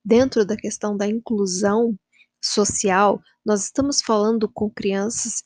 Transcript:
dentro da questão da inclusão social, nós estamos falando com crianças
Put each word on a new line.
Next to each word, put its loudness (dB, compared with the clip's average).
dentro 4
da -2
questão -6
da -2
inclusão 0
social, 2
nós 0
estamos -2
falando 2
com -4
crianças -4